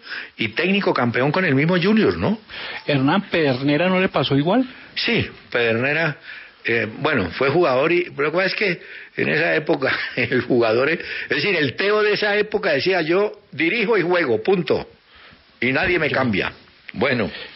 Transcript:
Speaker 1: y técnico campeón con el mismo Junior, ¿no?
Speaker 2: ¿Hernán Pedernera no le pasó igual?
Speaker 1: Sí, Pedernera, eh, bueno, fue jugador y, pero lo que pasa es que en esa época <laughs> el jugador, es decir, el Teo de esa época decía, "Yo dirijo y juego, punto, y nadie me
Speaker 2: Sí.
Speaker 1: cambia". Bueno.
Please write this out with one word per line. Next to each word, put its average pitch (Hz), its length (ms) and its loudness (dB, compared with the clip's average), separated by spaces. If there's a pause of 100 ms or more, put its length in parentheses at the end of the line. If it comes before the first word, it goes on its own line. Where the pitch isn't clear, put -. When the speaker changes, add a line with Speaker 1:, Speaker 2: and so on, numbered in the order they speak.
(380)
Speaker 1:
y 113 120 -2
técnico 185 440 0
campeón 123 380 2
con 185 140 0
el 139 100 2
mismo 165 260 4
Junior, 180 360 4
¿no? 180 220 0 (460)
Speaker 2:
¿Hernán 147 440 2
Pedernera 147 580 2
no 185 140 2
le 190 80 2
pasó 143 280 0
igual? 208 300 2 (280)
Speaker 1:
Sí, 202 320 -2 (220)
Pedernera, 135 680 0 (480)
eh, 117 220 0 (120)
bueno, 131 320 0
fue 135 180 0
jugador 151 440 2
y, 175 220 0
pero 143 80 -2
lo 151 80 0
que 165 60 -2
pasa 185 100 0
es 180 80 -4
que 190 260 -4 (400)
en 135 80 -2
esa 160 260 0
época 151 420 0 (100)
<laughs> - 100 -12
el 123 240 0
jugador, 120 480 2
es 165 100 -2 (300)
decir, 175 260 0
el 147 200 0
Teo 208 280 2
de 208 100 2
esa 202 220 0
época 202 380 0
decía, 170 280 0
"Yo 190 300 2 (220)
dirijo 196 440 0
y 175 40 2
juego, 156 420 0
punto, 185 440 0 (720)
y 123 100 0
nadie 175 280 0
me 147 100 0
Speaker 2:
Sí. 135 60 -2
Speaker 1:
cambia". 113 360 0 (420)
Bueno. 123 380 0 (240)